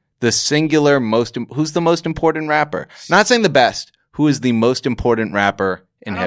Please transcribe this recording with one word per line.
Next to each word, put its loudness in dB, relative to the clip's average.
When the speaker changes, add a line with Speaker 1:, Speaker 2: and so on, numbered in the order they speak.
Speaker 1:
the 2
singular 2
most -2
im-, -8
who's -4
the -2
most 0
important -2
rapper? -2
Not 4
saying 2
the 2
best. 2
Who 0
is 0
the 0
most 0
important -2
rapper -2
in -10
Speaker 2:
I -6
don't -4